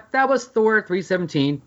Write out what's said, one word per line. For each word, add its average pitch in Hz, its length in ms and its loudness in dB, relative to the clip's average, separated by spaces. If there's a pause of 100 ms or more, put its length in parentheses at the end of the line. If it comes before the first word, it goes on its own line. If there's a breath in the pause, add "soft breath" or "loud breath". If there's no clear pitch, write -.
(140)
that 262 160 2
was 254 160 0
Thor 220 360 2
three 190 200 -4
seventeen. 151 640 -2